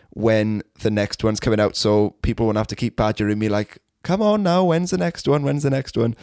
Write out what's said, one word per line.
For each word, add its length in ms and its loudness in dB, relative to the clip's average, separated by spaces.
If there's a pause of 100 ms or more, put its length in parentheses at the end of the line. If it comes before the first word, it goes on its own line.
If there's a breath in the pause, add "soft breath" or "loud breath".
(120)
when 520 0 (160)
the 120 -2
next 320 -2
one's 160 0
coming 200 0
out. 160 2
So 460 2
people 260 0
won't 100 0
have 100 -2
to 80 -10
keep 200 -4
badgering 420 0
me 120 -2
like, 300 -4 (240)
"Come 180 -2
on 220 2
now, 200 2
when's 280 0
the 60 0
next 300 -4
one? 160 2
When's 200 -2
the 60 0
next 280 -2
one?" 260 0